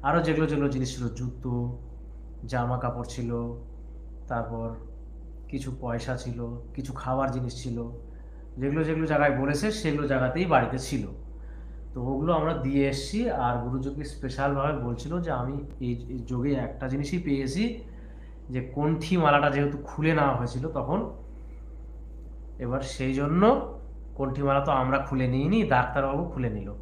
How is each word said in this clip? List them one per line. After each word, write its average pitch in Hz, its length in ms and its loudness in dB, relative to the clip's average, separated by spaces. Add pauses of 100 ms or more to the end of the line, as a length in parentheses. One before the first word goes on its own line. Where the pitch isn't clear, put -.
আরও 156 200 4
যেগুলো 156 240 4
যেগুলো 143 220 2
জিনিস 127 280 0
ছিল, 123 180 -2
জুতো, 120 640 -4 (680)
জামা 120 320 0
কাপড় 123 300 -2
ছিল, 120 500 -4 (720)
তারপর 113 460 -2 (720)
কিছু 131 320 -6
পয়সা 123 360 -2
ছিল, 120 440 -6 (140)
কিছু 131 180 -6
খাবার 131 380 0
জিনিস 123 320 -4
ছিল, 120 200 -4 (760)
যেগুলো 143 260 2
যেগুলো 156 220 0
জায়গায় 143 340 6
বলেছে 143 320 2
সেগুলো 147 360 0
জায়গাতেই 131 360 2
বাড়িতে 127 340 4
ছিল। 113 300 -2 (840)
তো 123 80 -4
ওগুলো 139 300 2
আমরা 160 220 4
দিয়ে 139 340 4
এসছি। 208 420 0
আর 120 380 0
গুরুজিকে 135 360 -2
স্পেশালভাবে 139 800 0
বলছিল 120 380 -2
যে 165 100 -2
আমি 135 340 -2 (160)
এই, 120 280 -2
এই 127 100 -6
যোগে 127 360 0
একটা 127 340 -4
জিনিসই 143 300 0
পেয়েছি, 151 680 0 (680)
যে 127 240 -4
কণ্ঠি 156 420 2
মালাটা 147 340 8
যেহেতু 143 340 2
খুলে 156 300 2
নেওয়া 139 220 6
হয়েছিল 123 320 -2
তখন, 156 420 -2 (1500)
এবার 127 220 0
সেই 131 340 -2
জন্য 175 600 6 (400)
কণ্ঠি 135 280 0
মালা 139 180 6
তো 143 120 2
আমরা 131 260 4
খুলে 135 300 2
নিইনি, 156 400 4
ডাক্তারবাবু 135 560 4
খুলে 131 260 -2
নিল। 101 320 -6